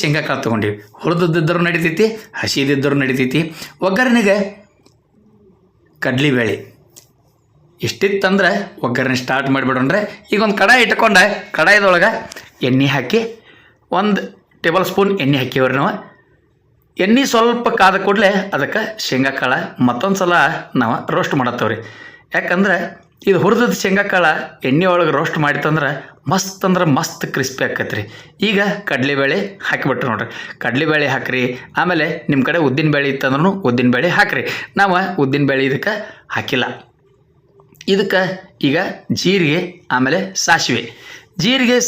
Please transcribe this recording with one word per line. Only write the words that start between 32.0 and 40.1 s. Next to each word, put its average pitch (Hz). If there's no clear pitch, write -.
ನಿಮ್ಮ 135
ಕಡೆ 160
ಉದ್ದಿನ 151
ಬೇಳೆ 139
ಇತ್ತಂದ್ರೂ 143
ಉದ್ದಿನ 123
ಬೇಳೆ 160
ಹಾಕ್ರಿ. 135
ನಾವು 190
ಉದ್ದಿನ 139
ಬೇಳೆ 135
ಇದಕ್ಕೆ 202
ಹಾಕಿಲ್ಲ. 120
ಇದಕ್ಕೆ 196
ಈಗ 151
ಜೀರಿಗೆ, 175
ಆಮೇಲೆ 135